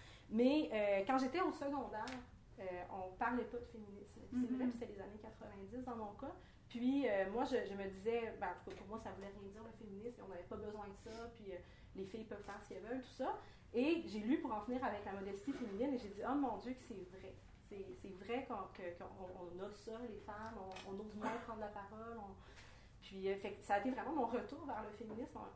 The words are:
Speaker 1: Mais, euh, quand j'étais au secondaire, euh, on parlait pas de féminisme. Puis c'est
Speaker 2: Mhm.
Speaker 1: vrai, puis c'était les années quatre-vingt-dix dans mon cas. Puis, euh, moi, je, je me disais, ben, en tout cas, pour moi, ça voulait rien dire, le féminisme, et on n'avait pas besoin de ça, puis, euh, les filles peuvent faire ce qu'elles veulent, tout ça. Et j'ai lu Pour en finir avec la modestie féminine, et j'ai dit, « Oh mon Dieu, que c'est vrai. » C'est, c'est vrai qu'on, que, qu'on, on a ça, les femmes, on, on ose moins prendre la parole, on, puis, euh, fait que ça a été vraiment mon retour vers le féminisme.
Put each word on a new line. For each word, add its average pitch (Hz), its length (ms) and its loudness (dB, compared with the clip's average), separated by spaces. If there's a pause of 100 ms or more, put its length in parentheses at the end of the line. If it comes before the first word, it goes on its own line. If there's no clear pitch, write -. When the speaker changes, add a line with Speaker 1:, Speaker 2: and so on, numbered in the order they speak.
(300)
Speaker 1:
Mais, 254 420 8
euh, 202 340 6
quand 262 120 8
j'étais 262 220 4
au 349 100 6
secondaire, 240 560 0 (540)
euh, 196 40 -4 (260)
on 185 260 -4
parlait 240 280 4
pas 240 140 -4
de 240 80 -6
féminisme. - 640 -12
Puis 247 120 0
c'est 233 120 4
Speaker 2:
Mhm. 254 40 4
Speaker 1:
vrai, 254 100 4
puis 240 120 4
c'était 214 160 -4
les 196 60 -6
années 202 200 -8
quatre-vingt-dix 214 640 -8
dans 240 120 -2
mon 214 180 -2
cas. 285 180 -4 (360)
Puis, 254 380 6
euh, 196 240 6
moi, 233 140 4
je, 262 120 6 (120)
je 196 60 -2
me 196 160 -2
disais, 220 500 2
ben, 196 80 2
en - 60 0 (100)
tout 196 60 -8
cas, 185 60 -8
pour 202 120 -10
moi, 220 100 -4
ça 208 140 -6
voulait 190 160 -8
rien 196 240 -10
dire, 214 100 -12
le 226 100 -10
féminisme, 214 460 -8
et - 60 -12
on 190 40 -8
n'avait 180 200 -6
pas - 80 -4
besoin 208 320 -6
de 196 80 -10 (140)
ça, 226 260 -6
puis, 196 160 -10
euh, 180 40 -4 (380)
les 190 120 -2
filles 220 180 -6
peuvent 202 200 -6
faire 208 180 -6
ce - 80 -10
qu'elles 190 120 -6
veulent, 247 200 0
tout - 200 -14
ça. 392 160 2 (360)
Et 277 320 6
j'ai 208 140 -2
lu 240 200 6
Pour 254 140 0
en 208 80 2
finir 247 200 2
avec 208 220 2
la 202 80 -4
modestie 196 400 -2
féminine, 240 420 2
et 240 40 4
j'ai 208 100 -6
dit, « 196 200 -6
Oh 254 60 4
mon 262 220 4
Dieu, 220 160 -2
que 254 160 -8
c'est 190 160 -6 (140)
vrai. » - 160 -10 (340)
C'est, 196 180 -6 (140)
c'est 196 120 -8 (120)
vrai 247 240 0
qu'on, 202 240 0
que, - 100 -10 (160)
qu'on, 185 380 -8
on 175 280 -6
a 208 60 -2
ça, 220 280 -8 (100)
les 208 120 -8
femmes, 220 360 -6
on, 190 360 -8
on 196 80 -2
ose 214 140 -6
moins 214 140 0 (180)
prendre 220 140 -4
la 208 80 -2
parole, 220 500 -8
on, 196 140 -8 (680)
puis, 190 280 -2
euh, 196 60 4
fait 196 160 -2
que 202 100 -10
ça 208 120 4
a 202 60 10
été 254 100 4
vraiment 247 220 0
mon 269 140 4
retour 247 380 0
vers 214 180 -2
le 208 80 -6
féminisme. 214 480 -6 (180)